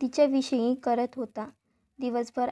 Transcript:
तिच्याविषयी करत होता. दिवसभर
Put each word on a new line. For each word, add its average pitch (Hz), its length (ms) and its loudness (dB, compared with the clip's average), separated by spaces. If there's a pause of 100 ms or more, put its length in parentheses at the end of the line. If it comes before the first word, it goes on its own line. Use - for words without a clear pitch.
तिच्याविषयी 262 760 2
करत 240 400 0
होता. 226 340 -8 (500)
दिवसभर 240 520 -2